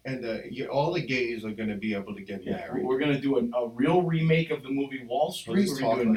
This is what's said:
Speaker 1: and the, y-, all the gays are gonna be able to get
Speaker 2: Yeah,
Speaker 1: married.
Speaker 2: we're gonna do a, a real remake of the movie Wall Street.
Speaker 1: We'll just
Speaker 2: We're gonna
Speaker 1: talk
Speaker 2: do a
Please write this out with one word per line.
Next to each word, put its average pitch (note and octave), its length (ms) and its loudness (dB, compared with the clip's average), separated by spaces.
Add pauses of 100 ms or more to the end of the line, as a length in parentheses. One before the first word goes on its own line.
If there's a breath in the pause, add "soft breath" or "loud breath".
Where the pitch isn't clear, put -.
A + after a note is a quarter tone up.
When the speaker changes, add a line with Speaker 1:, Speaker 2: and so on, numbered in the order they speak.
Speaker 1:
and B2+ 180 -6
the, A2 280 -4
y-, B2 160 -6
all D3 260 0
the E3+ 80 0
gays A#2 440 -2
are A2 60 -4
gonna G#2+ 240 -4
be G#2 180 -2
able G2 220 -4
to G2 60 -12
get G2 220 -10
Speaker 2:
Yeah, G2 140 -4
Speaker 1:
married. - 280 -4
Speaker 2:
we're C3 140 2
gonna C#3+ 200 2
do C3+ 180 2
a, A#2+ 200 0
a A#2+ 120 0
real D#3+ 340 4
remake D#3+ 480 2
of C#3 120 -4
the C3+ 60 -14
movie C3+ 360 -2
Wall C#3 260 0
Street. - 240 -6
Speaker 1:
We'll G3 100 6
just D3+ 100 0
Speaker 2:
We're C3 60 -4
gonna A#2 140 4
Speaker 1:
talk B2 80 2
Speaker 2:
do A2 80 4
a - 60 6